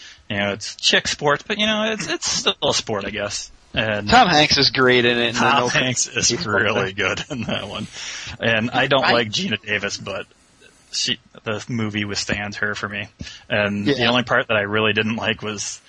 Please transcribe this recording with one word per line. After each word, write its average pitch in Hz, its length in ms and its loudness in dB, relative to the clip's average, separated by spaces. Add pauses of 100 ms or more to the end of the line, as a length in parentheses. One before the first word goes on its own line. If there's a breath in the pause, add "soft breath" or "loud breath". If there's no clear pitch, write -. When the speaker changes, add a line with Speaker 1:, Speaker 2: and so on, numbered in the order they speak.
(300 loud breath)
Speaker 1:
You 104 80 -4
know, 101 160 0
it's - 220 -10
chick - 320 2
sports, 143 400 0
but, 214 100 -2
you 214 80 2
know, 220 260 0
it's, 220 160 -6
it's 339 220 -4
still - 320 -2
a 143 120 2
sport, 101 320 -2
I 98 40 -6
guess. 104 400 -6 (260)
And 107 320 0
Speaker 2:
Tom 233 200 8
Hanks 151 320 4
is 135 100 4
great 127 340 6
in 120 140 4
it. 120 120 2
And 113 80 -6
Speaker 1:
Tom 127 180 2
Speaker 2:
I 135 60 4
know 123 60 0
Speaker 1:
Hanks 127 400 0
is 110 220 0
Speaker 2:
he's 117 160 -2
Speaker 1:
really 101 480 0
Speaker 2:
fun. - 0 -
Speaker 1:
good 95 380 -2
in 127 140 -6
that - 220 -6
one. 104 200 -8 (520 loud breath)
And 113 300 2
I 127 160 0
don't 139 180 2
Speaker 2:
I 175 100 4
Speaker 1:
like 120 160 2
Geena 110 300 -2
Davis, 101 380 -4
but 95 300 -8 (640)
she, - 260 -2 (260)
the 104 260 -4
movie 107 360 -2
withstands 101 520 -6
her 104 180 -2
for - 120 -6
me. 104 200 -8 (420 loud breath)
And 104 380 0
the 143 80 4
Speaker 2:
Yeah. 120 160 2
Speaker 1:
only 123 120 4
part 120 260 0
that 110 80 4
I 104 40 4
really 107 320 2
didn't 107 220 0
like 107 260 -2
was 104 480 -8